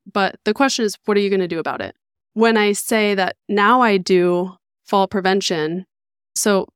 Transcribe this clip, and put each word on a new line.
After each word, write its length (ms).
But 340
the 100
question 320
is, 180
what 140
are 20
you 100
gonna 180
do 100
about 240
it? 120
When 240
I 160
say 420
that 220
now 340
I 160
do 580
fall 220
prevention, 800
so 420